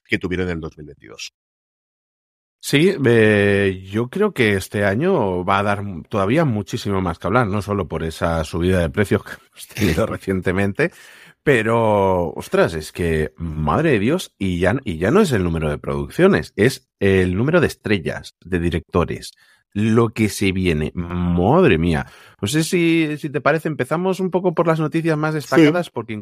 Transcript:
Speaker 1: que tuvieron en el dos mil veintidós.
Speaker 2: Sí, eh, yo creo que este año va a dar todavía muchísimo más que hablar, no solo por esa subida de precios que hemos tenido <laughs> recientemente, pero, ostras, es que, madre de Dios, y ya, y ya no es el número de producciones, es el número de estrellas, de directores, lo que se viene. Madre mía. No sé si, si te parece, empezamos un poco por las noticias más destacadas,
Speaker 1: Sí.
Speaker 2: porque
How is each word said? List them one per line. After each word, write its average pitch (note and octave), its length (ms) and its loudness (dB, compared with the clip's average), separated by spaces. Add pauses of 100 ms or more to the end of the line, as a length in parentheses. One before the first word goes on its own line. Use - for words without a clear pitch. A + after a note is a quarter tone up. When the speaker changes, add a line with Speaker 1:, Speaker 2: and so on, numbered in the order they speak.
Speaker 1:
que A2 140 -4
tuvieron F2+ 300 -4
en F2+ 60 -4
el E2 80 -6
dos D#2+ 140 -12
mil D2+ 120 -18
veintidós. A1 460 -18 (1300)
Speaker 2:
Sí, D#3+ 360 2 (100)
eh, G2+ 840 4
yo A#2 180 -4
creo G3+ 240 -2
que G#2+ 220 2
este G2+ 300 -2
año G2+ 600 0
va G2 140 0
a G2+ 40 -2
dar G2+ 200 -2 (260)
todavía A2 340 0
muchísimo G#2 580 -2
más F2 180 -4
que - 80 -6
hablar, A#2 180 2
no G2+ 160 -2
solo G2 260 -4
por D#2+ 160 -6
esa E2 420 -2
subida F2+ 340 0
de E2 100 0
precios G2+ 340 0
que - 100 -16
hemos - 340 -20
tenido G#2 380 0
<laughs> - 20 -4
recientemente, F#2+ 840 -2 (540)
pero, G#2+ 880 2
ostras, E3+ 380 0
es D#2 200 -8
que, D#2+ 420 -2
madre D#2+ 560 -2
de A2+ 80 2
Dios, C#3 380 -2
y F#2 220 -2
ya, F#2 260 2
y E2+ 120 -6
ya F2+ 140 0
no F#3 80 4
es F3 140 2
el G2 100 0
número E2 260 -2
de D2 80 -4
producciones, D2 800 0
es - 320 0 (140)
el F#2+ 340 2
número D3+ 240 0
de A#2+ 80 2
estrellas, D#2 720 -6
de F2 220 -4
directores, E2+ 720 -2 (420)
lo A2 400 2
que G#2+ 160 2
se F#2+ 240 0
viene. E2+ 420 0
Madre F2 800 2
mía. D#2+ 280 0 (360)
No G2+ 60 -4
sé D#3 160 0
si, E3 540 0
si D3 120 -8
te C3+ 120 -6
parece, D#3 260 0
empezamos E3 540 -2
un F#3 100 -2
poco F3+ 240 -2
por E3+ 120 0
las D#3+ 120 2
noticias D#3+ 380 -2
más D#3 160 -2
destacadas, D#3 540 2
Speaker 1:
Sí. - 60 -20
Speaker 2:
porque A2 280 -8